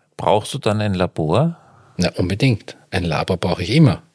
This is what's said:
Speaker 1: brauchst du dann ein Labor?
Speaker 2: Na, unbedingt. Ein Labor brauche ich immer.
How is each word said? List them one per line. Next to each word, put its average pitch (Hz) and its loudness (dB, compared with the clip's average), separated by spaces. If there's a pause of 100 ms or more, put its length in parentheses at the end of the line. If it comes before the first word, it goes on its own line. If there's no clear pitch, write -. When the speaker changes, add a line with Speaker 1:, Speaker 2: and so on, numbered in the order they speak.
(160)
Speaker 1:
brauchst 95 0
du 139 -8
dann 107 0
ein 104 0
Labor? 92 0 (400)
Speaker 2:
Na, - 0
unbedingt. 104 -2 (140)
Ein 92 -4
Labor 85 -2
brauche 90 -4
ich 87 -6
immer. 139 4 (100)